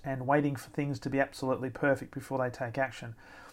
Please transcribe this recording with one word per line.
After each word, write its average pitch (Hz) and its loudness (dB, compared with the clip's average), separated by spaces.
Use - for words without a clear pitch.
and 127 -4
waiting 143 4
for - -10
things 143 -2
to 135 -4
be 135 2
absolutely 131 0
perfect 135 2
before 135 -4
they 127 0
take 117 -6
action. 120 -2